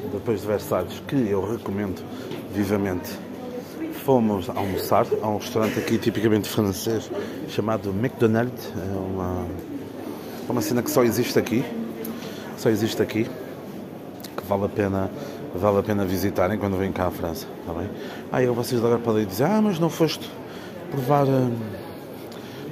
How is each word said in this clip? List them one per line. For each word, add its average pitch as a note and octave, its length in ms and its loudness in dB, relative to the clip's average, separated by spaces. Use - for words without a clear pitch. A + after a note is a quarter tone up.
depois G2+ 280 0
de G2 60 -6
Versalhes, G2 600 0
que - 80 -2
eu G2+ 360 2
recomendo G2+ 520 -2
vivamente, G2 680 0
fomos G#2+ 420 4
almoçar G2 560 2
a G#2+ 80 -2
um G#2 100 0
restaurante G#2+ 420 0
aqui A#2 180 2
tipicamente G#2 500 2
francês, G#2+ 600 0
chamado G#2 420 0
McDonald's. A#2 840 2
É F#2+ 200 -4
uma, F#2 500 -2
é A#2+ 40 0
uma B2 100 2
cena A#2+ 180 2
que A#2 80 0
só B2+ 140 6
existe A#2 380 4
aqui, A2 240 2
só B2 140 2
existe G#2+ 320 2
aqui, A2 220 0
que - 1200 -10
vale G2+ 200 2
a - 20 4
pena, G2 420 2
vale G2+ 240 6
a - 20 6
pena G2+ 220 2
visitarem F#2+ 520 2
quando G2 200 2
vêm F#2+ 160 2
cá F2+ 140 2
à F2 40 2
França, E2 380 -4
tá E2+ 60 -4
bem? F2+ 180 -4
Ah, C3+ 100 2
eu, B2 140 4
vocês A#2 260 0
agora A#2 200 6
podem A2 260 4
dizer: F#2+ 160 0
"Ah, G#3 180 6
mas G3+ 200 4
não E3 100 4
foste - 400 0
provar, C#3 380 4
hum, B2+ 300 4